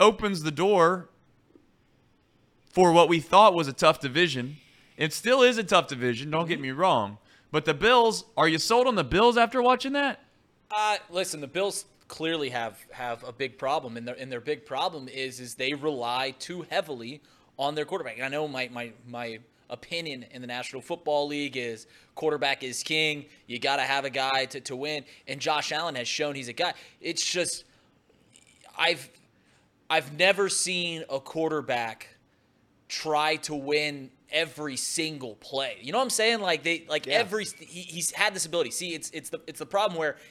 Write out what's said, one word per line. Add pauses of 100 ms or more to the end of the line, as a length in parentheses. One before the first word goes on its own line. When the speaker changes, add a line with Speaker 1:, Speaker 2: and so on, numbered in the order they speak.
Speaker 1:
opens
the
door (1600)
for
what
we
thought
was
a
tough
division. (400)
It
still
is
a
tough
division,
don't
get
Speaker 2:
Mm-hmm.
Speaker 1:
me
wrong. (320)
But
the
Bills, (100)
are
you
sold
on
the
Bills
after
watching
that? (500)
Speaker 2:
Uh, (120)
listen,
the
Bills (240)
clearly
have, (140)
have
a
big
problem,
and
their,
and
their
big
problem
is,
is
they
rely
too
heavily (360)
on
their
quarterback.
And
I
know
my,
my, (160)
my (300)
opinion
in
the
National
Football
League
is (300)
quarterback
is
king. (200)
You
gotta
have
a
guy
to,
to
win. (220)
And
Josh
Allen
has
shown
he's
a
guy. (260)
It's
just, (1080)
I've, (840)
I've
never
seen
a
quarterback (800)
try
to
win (220)
every
single
play.
You
know
what
I'm
saying?
Like,
they,
like,
Speaker 3:
Yeah.
Speaker 2:
every,
he,
he's
had
this
ability.
See,
it's,
it's
the,
it's
the
problem
where (140)